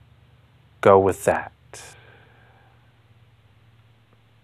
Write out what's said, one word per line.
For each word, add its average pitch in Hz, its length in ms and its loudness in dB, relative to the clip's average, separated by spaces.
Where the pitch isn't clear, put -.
go 98 180 6
with 95 240 -2
that. - 300 -4